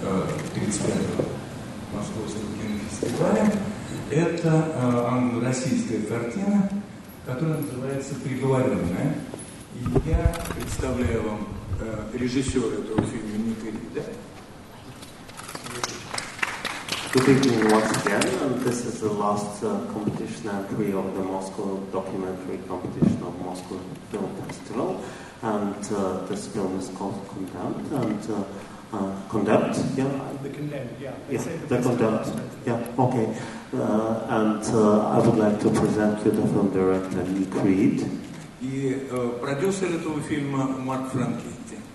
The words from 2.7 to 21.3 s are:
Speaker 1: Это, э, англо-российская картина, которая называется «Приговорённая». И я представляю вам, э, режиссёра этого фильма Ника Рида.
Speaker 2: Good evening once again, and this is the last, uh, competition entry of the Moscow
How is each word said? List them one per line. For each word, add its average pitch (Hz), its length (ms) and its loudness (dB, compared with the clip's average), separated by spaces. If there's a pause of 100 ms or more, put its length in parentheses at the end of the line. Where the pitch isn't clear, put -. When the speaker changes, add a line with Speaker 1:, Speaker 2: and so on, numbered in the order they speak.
Speaker 1:
Это, 160 640 4
э, 120 320 2
англо-российская 120 960 2
картина, 190 680 2 (560)
которая 151 320 0
называется 135 560 -4 (100)
«Приговорённая». 135 920 2 (600)
И - 340 2
я 165 220 6 (240)
представляю 120 680 0
вам, 107 240 -4 (340)
э, 107 380 -6
режиссёра 123 540 2
этого 104 340 0
фильма 107 300 -4 (100)
Ника 113 180 -4
Рида. - 400 -6 (3000)
Speaker 2:
Good 131 160 6
evening 117 420 8
once 110 200 6 (140)
again, 202 160 2 (220)
and 127 200 0
this 120 220 0
is 113 140 -4
the 107 120 2
last, 104 520 0
uh, 104 160 0 (120)
competition 110 600 -4
entry 101 420 -2
of 95 240 -2
the 95 60 -2
Moscow 95 560 -4 (120)